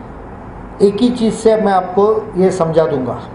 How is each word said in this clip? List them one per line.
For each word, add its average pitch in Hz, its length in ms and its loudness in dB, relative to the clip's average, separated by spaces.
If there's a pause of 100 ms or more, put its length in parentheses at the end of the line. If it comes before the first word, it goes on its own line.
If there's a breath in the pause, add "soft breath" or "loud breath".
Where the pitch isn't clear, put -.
(840)
एक 202 180 4
ही 240 80 4
चीज़ 220 260 0
से 220 220 4
मैं 208 160 2
आपको 196 640 0
ये 185 140 4
समझा 160 360 2
दूंगा, 127 360 -4 (120)